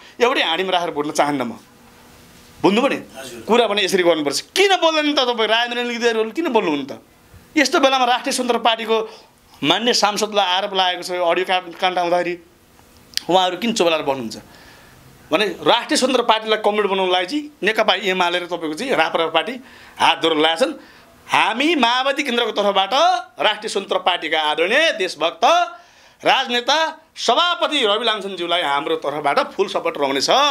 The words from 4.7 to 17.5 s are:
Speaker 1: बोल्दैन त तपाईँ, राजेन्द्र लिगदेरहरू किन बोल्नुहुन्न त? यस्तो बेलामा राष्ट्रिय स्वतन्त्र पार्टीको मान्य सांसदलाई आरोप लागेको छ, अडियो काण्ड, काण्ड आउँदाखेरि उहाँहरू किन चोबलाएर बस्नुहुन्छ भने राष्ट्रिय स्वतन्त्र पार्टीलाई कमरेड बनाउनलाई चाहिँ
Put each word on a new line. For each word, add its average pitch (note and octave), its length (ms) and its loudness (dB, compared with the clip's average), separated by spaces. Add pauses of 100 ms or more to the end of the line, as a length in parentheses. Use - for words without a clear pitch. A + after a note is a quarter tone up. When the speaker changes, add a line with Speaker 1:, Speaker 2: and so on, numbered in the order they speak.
Speaker 1:
बोल्दैन D#4+ 380 0
त D4 60 2
तपाईँ, A#3+ 280 0
राजेन्द्र A#3+ 360 0
लिगदेरहरू A3+ 480 -2
किन E4 160 -4
बोल्नुहुन्न F3 380 0
त? B2 160 -14 (560)
यस्तो D4 220 2
बेलामा C4+ 260 4
राष्ट्रिय B3 280 0
स्वतन्त्र B3 240 0
पार्टीको A3+ 520 0 (540)
मान्य G#3 300 2
सांसदलाई G#3 520 0
आरोप G3 280 -2
लागेको F3+ 300 0
छ, E3 80 -8
अडियो F3+ 340 0
काण्ड, F3+ 300 -4
काण्ड F3+ 240 -2
आउँदाखेरि F3 440 -2 (840)
उहाँहरू F#3 280 2
किन G3+ 160 -2
चोबलाएर E3 280 2
बस्नुहुन्छ C3+ 360 -6 (960)
भने F3+ 140 2
राष्ट्रिय G3+ 520 0
स्वतन्त्र B3 260 2
पार्टीलाई A3 360 0
कमरेड G#3 260 0
बनाउनलाई F#3 400 0
चाहिँ D4 380 -8